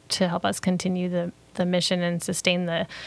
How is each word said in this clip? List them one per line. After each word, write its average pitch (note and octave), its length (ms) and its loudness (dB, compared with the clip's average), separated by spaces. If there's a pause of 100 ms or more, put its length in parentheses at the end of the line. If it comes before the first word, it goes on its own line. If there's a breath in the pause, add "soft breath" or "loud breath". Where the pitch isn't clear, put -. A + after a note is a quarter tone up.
(100)
to - 160 2
help E3+ 180 0
us G3 140 0
continue F3+ 520 0
the, F3 200 -2 (240)
the F3+ 120 0
mission F3+ 340 2
and F3 220 0
sustain F3+ 420 0
the E3 220 -2 (200 loud breath)